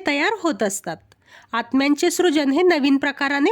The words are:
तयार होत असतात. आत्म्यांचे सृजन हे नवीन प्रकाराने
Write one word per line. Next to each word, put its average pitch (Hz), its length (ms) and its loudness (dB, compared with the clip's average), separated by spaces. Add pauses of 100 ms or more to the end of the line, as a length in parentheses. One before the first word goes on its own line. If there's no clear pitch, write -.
तयार 320 340 -2
होत 262 220 -2
असतात. 202 340 -6 (560)
आत्म्यांचे 277 580 0
सृजन 302 400 0
हे 294 120 2
नवीन 285 340 4
प्रकाराने 285 540 -2